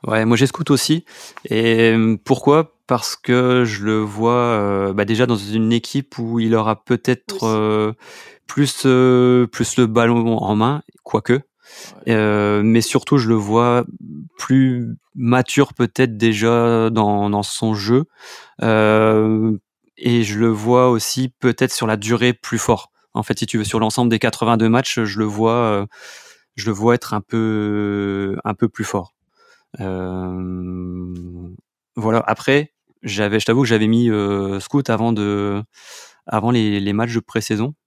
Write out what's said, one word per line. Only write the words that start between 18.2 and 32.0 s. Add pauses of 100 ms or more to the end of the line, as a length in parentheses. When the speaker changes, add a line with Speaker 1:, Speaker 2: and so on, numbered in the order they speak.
Speaker 1:
Euh, (420)
et
je
le
vois
aussi
peut-être
sur
la
durée
plus
fort. (220)
En
fait,
si
tu
veux,
sur
l'ensemble
des
quatre-vingt-deux
matchs,
je
le
vois,
euh, (680)
je
le
vois
être
un
peu,
un
peu
plus
fort. (640)
Euh, (800)
voilà.